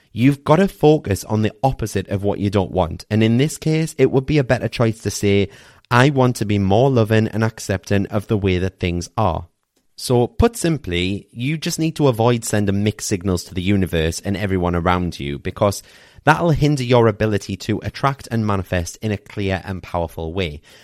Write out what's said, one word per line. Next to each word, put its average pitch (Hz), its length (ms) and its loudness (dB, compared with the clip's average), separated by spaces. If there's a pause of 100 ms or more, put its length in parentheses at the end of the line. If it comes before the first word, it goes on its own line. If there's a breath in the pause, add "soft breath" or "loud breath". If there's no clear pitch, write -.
(120)
You've 135 320 2
got 151 120 4
to 196 120 4
focus 151 580 2
on 107 180 0
the 104 180 -2
opposite 113 460 -2
of 98 160 -4
what 101 160 0
you 101 100 0
don't 98 220 0
want. 85 400 -2
And 107 100 2
in 113 160 4
this 147 220 0
case, 156 400 -2
it 131 100 6
would 135 160 0
be 151 140 2
a 131 40 2
better 117 240 -2
choice 113 340 -2
to 104 100 -4
say, 101 380 0 (420 loud breath)
"I 123 180 6
want 127 280 2
to 110 80 -4
be 101 120 0
more 101 320 4
loving 110 380 2
and 110 160 -2
accepting 101 640 -2
of 101 180 -6
the 113 120 0
way 95 200 0
that 92 220 -4
things 87 360 -4
are." 85 320 -2 (500)
So 123 300 0
put 233 300 0
simply, 92 720 -2
you 135 260 -4
just 165 220 -6
need 160 180 -2
to 143 120 4
avoid 113 340 2
sending 101 400 0
mixed - 240 -2
signals 90 380 -2
to - 80 -18
the 92 80 -4
universe 85 580 0
and 101 160 -4
everyone 90 400 -2
around 90 460 0
you 71 180 -6
because - 440 -2 (420 loud breath)
that'll 165 240 2
hinder 147 340 2
your 120 240 4
ability 101 480 -2
to - 260 -4
attract - 480 -4
and 113 160 -2
manifest 92 560 -4
in 107 120 -4
a 98 40 -4
clear 95 460 -4
and 92 180 -8
powerful 82 520 -6
way. 85 260 -4 (240 soft breath)